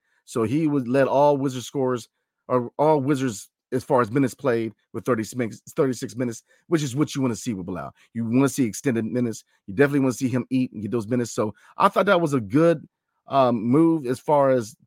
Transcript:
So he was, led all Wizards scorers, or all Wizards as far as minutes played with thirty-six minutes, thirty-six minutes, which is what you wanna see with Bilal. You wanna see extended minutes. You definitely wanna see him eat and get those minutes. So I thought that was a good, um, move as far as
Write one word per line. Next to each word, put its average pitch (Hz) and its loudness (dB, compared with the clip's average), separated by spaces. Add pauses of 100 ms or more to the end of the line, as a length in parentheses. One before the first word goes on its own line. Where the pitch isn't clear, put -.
(240)
So 120 -2
he 147 0
was, 143 -2
led 131 2
all 143 4
Wizards 131 -4
scorers, 127 -4 (400)
or 123 0
all 151 4
Wizards 131 -2 (240)
as 127 -2
far 135 2
as 117 0
minutes 127 0
played 117 -2 (220)
with - -8
thirty-six 113 -2
minutes, 117 -6 (140)
thirty-six 127 -2
minutes, 120 -6 (240)
which 165 0
is 127 -4
what 143 0
you 139 -4
wanna 123 0
see 117 -6
with 92 -8
Bilal. 85 -10 (200)
You 117 -6
wanna 123 2
see 135 0
extended 113 -2
minutes. 113 -4 (220)
You 98 -12
definitely 139 2
wanna 131 2
see 131 -2
him 120 -2
eat 127 -2
and 110 -10
get 104 -6
those 110 -2
minutes. 120 -2
So 107 -2 (240)
I 196 4
thought 196 0
that 185 2
was 147 -2
a 139 2
good, 151 0 (400)
um, 123 2
move 151 2
as 123 -4
far 143 2
as 120 0 (140)